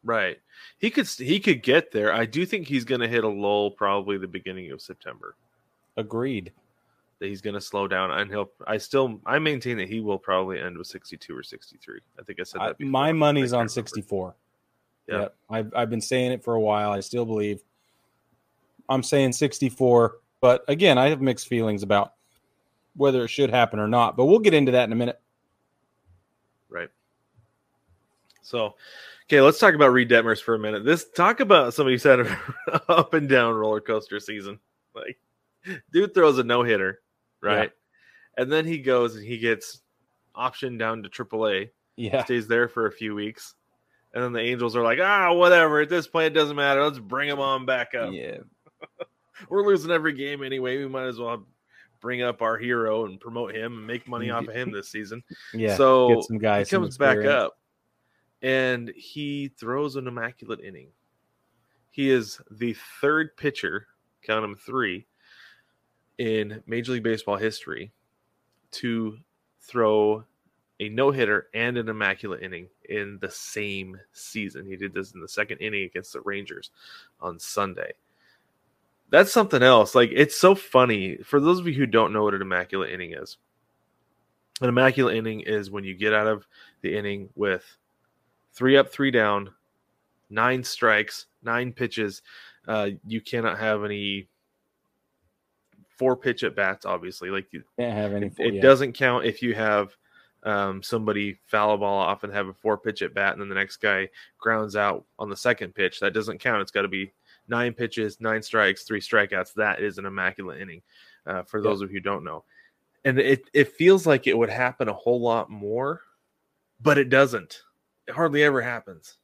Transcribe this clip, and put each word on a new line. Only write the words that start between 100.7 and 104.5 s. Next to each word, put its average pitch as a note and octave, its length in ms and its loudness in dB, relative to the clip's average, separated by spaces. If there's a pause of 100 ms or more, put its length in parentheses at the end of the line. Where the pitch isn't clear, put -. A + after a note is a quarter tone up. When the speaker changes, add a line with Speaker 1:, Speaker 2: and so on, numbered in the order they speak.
Speaker 1:
somebody G#2 640 -4
foul G#2+ 280 2
a G2+ 40 -2
ball G2+ 200 0
off F#2+ 260 -2
and G2+ 80 -12
have G2+ 160 -4
a F#2+ 60 -14
four G#2+ 240 -2
pitch - 240 -8
at F2+ 120 -8
bat, G2 180 0
and - 80 -10
then G2 80 -10
the G2 60 -10
next F#2+ 240 -6
guy F#2+ 300 -2 (300)
grounds G#2+ 380 -2